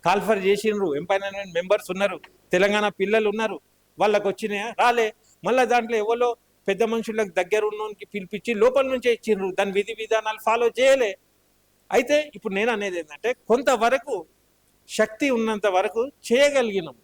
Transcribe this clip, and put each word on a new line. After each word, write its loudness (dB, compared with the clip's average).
కాల్ఫర్ 2
చేసిండ్రు, 0
ఎంపానల్‌మెంట్ -4
మెంబర్స్ -2
ఉన్నారు, -4
తెలంగాణ 2
పిల్లలు 0
ఉన్నారు, -4
వాళ్ళకి 2
వచ్చినాయా? -6
రాలే. 2
మళ్ళా 2
దాంట్లో 0
ఎవరో 0
పెద్ద 0
మనుషులకు -2
దగ్గర 0
ఉన్నోనికి -6
పిలిపించి -8
లోపల 2
నుంచే 0
ఇచ్చిండ్రు, -2
దాని 0
విధి -2
విధానాలు -2
ఫాలో 2
చేయలే. 2
అయితే 2
ఇప్పుడు -8
నేను 0
అనేది -4
ఏంటంటే -6
కొంతవరకు 0
శక్తి 0
ఉన్నంత 0
వరకు 0
చేయగలిగినాం. 0